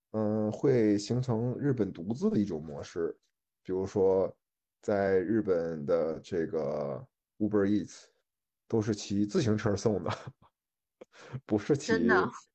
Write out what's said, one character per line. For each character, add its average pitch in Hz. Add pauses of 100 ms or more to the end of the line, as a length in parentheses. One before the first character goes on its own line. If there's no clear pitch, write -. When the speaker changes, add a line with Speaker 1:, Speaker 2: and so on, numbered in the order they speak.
(120)
Speaker 1:
嗯， 107
会 110
形 117
成 123
日 139
本 104
独 90
自 190
的 214
一 104
种 85
模 73
式。 - (440)
比 95
如 92
说 95 (480)
在 98
日 104
本 82
的 80
这 82
个 73 (340)
Uber 101
Eats 98 (640)
都 113
是 107
骑 104
自 165
行 107
车 107
送 101
的， 92
<laughs> -
不 107
是 -
骑 -
Speaker 2:
真 233
的？ 196 (240)